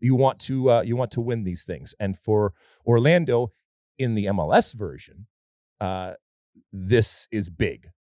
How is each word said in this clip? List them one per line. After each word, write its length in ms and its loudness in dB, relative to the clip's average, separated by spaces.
you 140 4
want 240 2
to, 320 0
uh, 120 4
you 140 -4
want 140 -4
to 100 -4
win 240 -4
these 200 -4
things. 340 -12
And 200 -4
for 340 0
Orlando 640 2
in 160 -2
the 120 0
M 120 0
L 140 0
S 220 2
version, 520 -14
uh, 340 -6
this 580 0
is 180 -4
big 400 -4